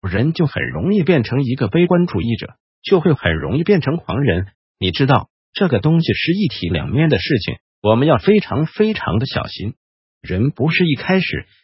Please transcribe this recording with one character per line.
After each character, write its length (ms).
人 300
就 140
很 240
容 240
易 100
变 180
成 220
一 100
个 140
悲 180
观 200
主 140
义 140
者， 200
就 160
会 140
很 240
容 220
易 40
变 180
成 160
狂 260
人。 240
你 100
知 160
道， 220
这 160
个 100
东 220
西 140
是 180
一 160
体 200
两 220
面 180
的 100
事 200
情， 200
我 140
们 140
要 100
非 220
常 260
非 280
常 260
的 60
小 200
心。 280
人 300
不 200
是 160
一 100
开 240
始 260